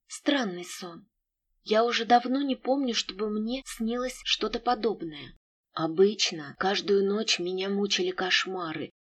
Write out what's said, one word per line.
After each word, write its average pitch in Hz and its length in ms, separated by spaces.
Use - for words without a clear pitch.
Странный 214 580
сон. - 440
Я 214 200
уже 226 200
давно 240 380
не 269 140
помню, 262 380
чтобы 208 360
мне 220 360
снилось 247 580
что-то 220 340
подобное. 190 800
Обычно 165 840
каждую 196 480
ночь 208 320
меня 185 300
мучили 202 420
кошмары, 370 800